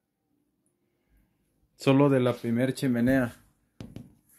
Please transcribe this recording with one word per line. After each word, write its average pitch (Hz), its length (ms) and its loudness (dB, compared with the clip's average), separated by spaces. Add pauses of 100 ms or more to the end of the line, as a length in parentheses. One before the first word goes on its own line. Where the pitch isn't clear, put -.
(1800)
solo 139 340 2
de 135 100 2
la 123 140 2
primer 120 400 -4
chimenea, 123 640 -2 (1040)